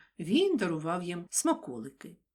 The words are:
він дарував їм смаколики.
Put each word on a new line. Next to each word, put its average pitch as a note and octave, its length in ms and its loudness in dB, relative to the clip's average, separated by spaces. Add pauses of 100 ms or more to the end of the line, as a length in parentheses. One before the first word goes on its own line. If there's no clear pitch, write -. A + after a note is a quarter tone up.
(180)
він D4 380 4
дарував E3+ 460 0
їм F3 280 -6
смаколики. - 840 -2 (180)